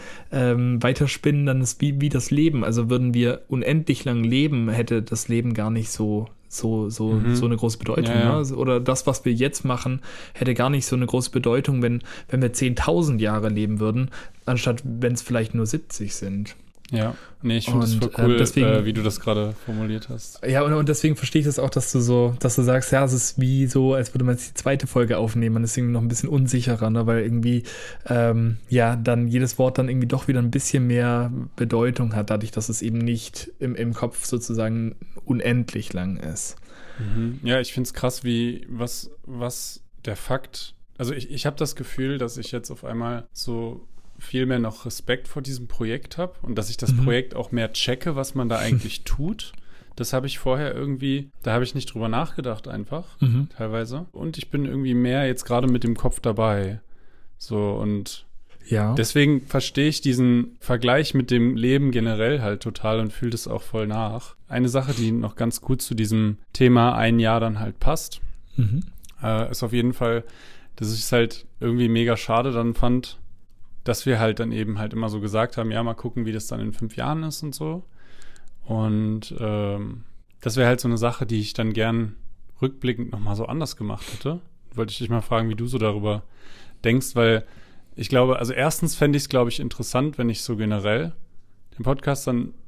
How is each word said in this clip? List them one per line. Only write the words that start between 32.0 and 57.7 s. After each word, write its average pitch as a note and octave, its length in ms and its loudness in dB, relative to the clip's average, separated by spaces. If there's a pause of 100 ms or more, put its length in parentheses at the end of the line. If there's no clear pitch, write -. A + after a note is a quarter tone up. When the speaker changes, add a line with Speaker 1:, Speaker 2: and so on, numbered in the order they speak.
Speaker 1:
hat, G#2 140 0
dadurch, G#2+ 220 0
dass - 180 -4
es G#2+ 140 -4
eben A2+ 160 0
nicht A#2 580 -2
im, B2+ 160 -2
im A#2 200 -2
Kopf - 320 -4
sozusagen A2+ 720 -2 (300)
unendlich A#2+ 680 0
lang F#2 240 -2
ist. - 400 -8 (420)
Speaker 2:
Mhm. A2+ 420 0
Ja, B2 180 2
ich A#2+ 140 -4
find's B2+ 220 -4
krass, - 280 -2
wie, A#2+ 460 0
was, A#2+ 400 -6 (160)
was B2 560 -8 (240)
der G#2 120 -6
Fakt, - 580 -6 (240)
also B2 140 -2
ich, - 180 -8
ich B2+ 160 -2
hab C#3+ 100 -2
das C#3 180 -2
Gefühl, C3+ 440 -2
dass A#2+ 180 -4
ich B2 140 -10
jetzt A#2+ 180 -6
auf - 160 -14
einmal A#2 460 -4
so A#2 560 -6 (320)
viel C3 260 0
mehr B2+ 140 2
noch A2 260 -4
Respekt B2 420 -4
vor D3 140 -4
diesem B2+ 260 -8
Projekt - 500 -2
hab F3+ 280 -6
und B2 100 -4
dass G#2+ 140 -2
ich - 80 -4
das B2 160 2
Speaker 1:
Mhm. A#2+ 100 4
Speaker 2:
Projekt B2+ 320 2
auch A#2+ 160 -6
mehr A2+ 220 -2
checke, C3+ 420 -2
was C3+ 200 -4
man B2+ 120 0
da A2+ 100 0
Speaker 1:
<laughs> - 20 0
Speaker 2:
eigentlich A2 440 0
tut. - 480 -2 (460)
Das A#2 160 -4
hab C3 100 0
ich C#3 160 -6
vorher C3 340 0
irgendwie, C3+ 560 -2 (120)
da A#2 120 -2
hab A#2 80 2
ich B2+ 140 -2
nicht - 180 -4
drüber A2+ 140 -2
nachgedacht B2 640 -2
einfach, C3 500 -8
Speaker 1:
Mhm. C3 380 4
Speaker 2:
teilweise. A2+ 560 -4
Und - 240 -6
ich - 120 -10
bin C#3+ 140 0
irgendwie C3+ 300 0
mehr B2 340 4
jetzt B2+ 160 -2
gerade B2 240 2
mit B2 160 4
dem A#2 140 0
Kopf - 240 0
dabei. G#2 580 2 (580)
So, G#2 340 -2